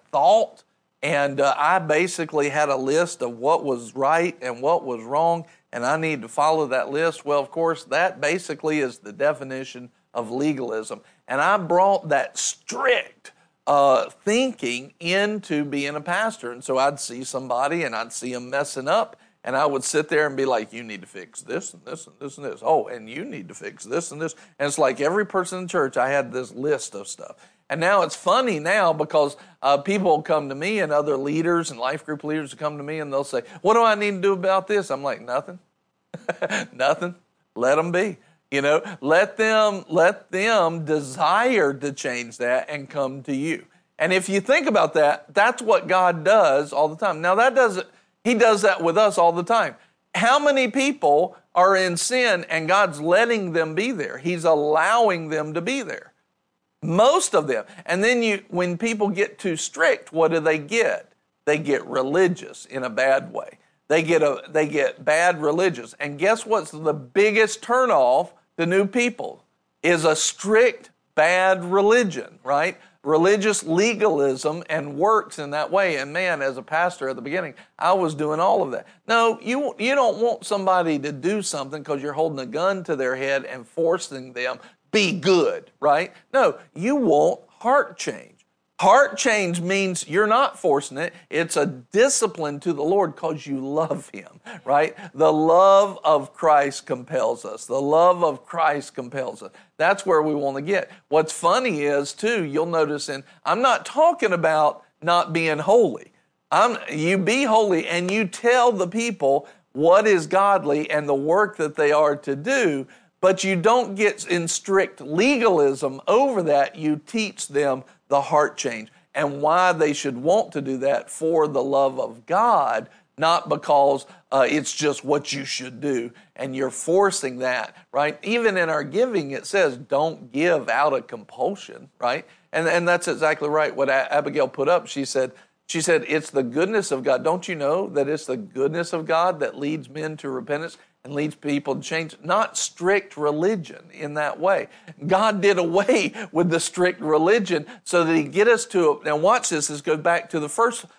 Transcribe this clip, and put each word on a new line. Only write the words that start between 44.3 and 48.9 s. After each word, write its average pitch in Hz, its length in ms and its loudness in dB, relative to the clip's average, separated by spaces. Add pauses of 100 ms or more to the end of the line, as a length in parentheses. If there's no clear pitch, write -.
think 277 260 2
about 175 280 2
that, 147 380 2
that's 233 280 2
what 214 260 2
God 180 380 2
does 156 480 4
all 151 160 2
the 156 80 -10
time. 170 240 -2
Now, 180 140 2
that 233 200 4
doesn't, 220 320 2 (360)
he 247 100 2
does 220 280 6
that 196 200 2
with 165 160 2